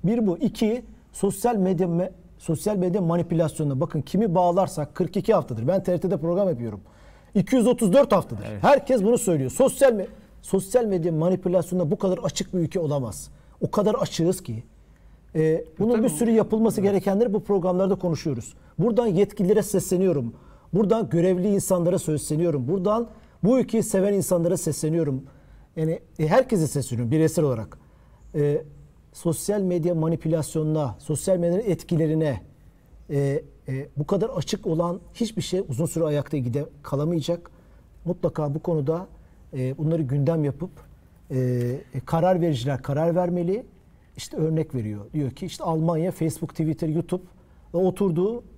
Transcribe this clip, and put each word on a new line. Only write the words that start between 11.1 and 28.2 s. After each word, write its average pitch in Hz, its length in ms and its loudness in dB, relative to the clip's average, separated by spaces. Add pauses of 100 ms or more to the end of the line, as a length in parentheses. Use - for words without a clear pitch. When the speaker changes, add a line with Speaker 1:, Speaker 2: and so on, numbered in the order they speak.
Speaker 1:
manipülasyonuna 180 800 0
bu 185 60 0
kadar 185 200 0
açık - 360 -6
bir 180 60 0
ülke 165 200 0
olamaz. 139 500 -4 (320)
O - 100 -2
kadar 214 240 2
açığız 175 480 -2
ki. 113 200 -8 (720)
E, 160 300 2 (140)
bunun 226 140 2
Speaker 2:
Tabii. 220 100 2
Speaker 1:
bir - 60 2
sürü - 220 0
yapılması 220 500 2
Speaker 2:
Evet. 196 100 2
Speaker 1:
gerekenleri 196 420 2
bu 208 100 -2
programlarda 185 520 2
konuşuyoruz. 151 580 -4 (260)
Buradan 226 280 2
yetkililere 196 560 2
sesleniyorum. 175 680 0 (400)
Buradan 202 360 2
görevli 180 440 2
insanlara 180 460 2
sesleniyorum. 151 680 -2
Buradan 208 420 -2 (340)
bu 247 160 4
ülkeyi 220 240 0
seven 196 300 2
insanlara 175 440 0
sesleniyorum. 151 680 -2 (520)
Yani, 160 240 -2 (200)
e, 156 80 2
herkese 214 400 4
sesleniyorum 123 440 -2
bireysel 160 340 4
olarak. 113 320 -4 (580)